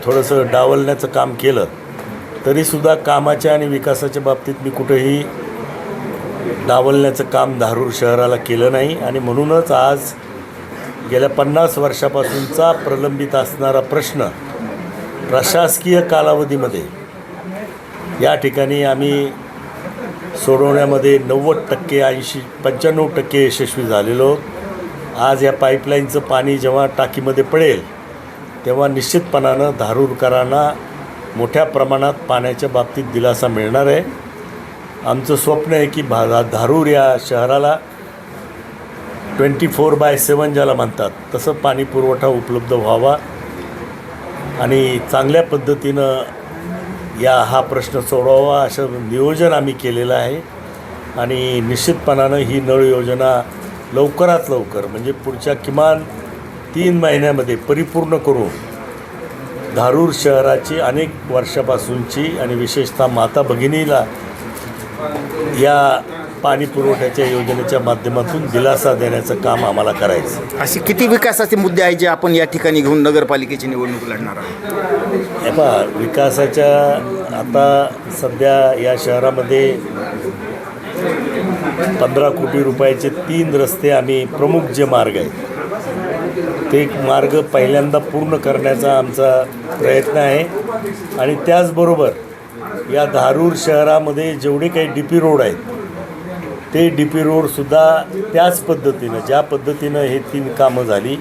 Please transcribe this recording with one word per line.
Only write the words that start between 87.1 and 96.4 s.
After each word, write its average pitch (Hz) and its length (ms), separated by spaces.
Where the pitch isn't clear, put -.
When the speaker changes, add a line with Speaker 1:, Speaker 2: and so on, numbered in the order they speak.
Speaker 1:
पहिल्यांदा 143 560
पूर्ण 151 400
करण्याचा 135 600
आमचा 127 460
प्रयत्न 135 380
आहे 143 260
आणि 139 160
त्याचबरोबर 170 760
या 143 120
धारूर 139 520
शहरामध्ये 151 800
जेवढे 143 320
काही 165 200
डीपी 147 320
रोड 156 220
आहेत, 104 140